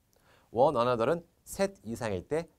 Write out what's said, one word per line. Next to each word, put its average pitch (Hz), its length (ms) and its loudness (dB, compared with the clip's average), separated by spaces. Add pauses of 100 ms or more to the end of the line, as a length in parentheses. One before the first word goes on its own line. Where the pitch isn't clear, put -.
(500)
one 131 260 4
another은 123 480 2 (200)
셋 196 380 -4
이상일 107 460 -6
때 165 180 -4 (120)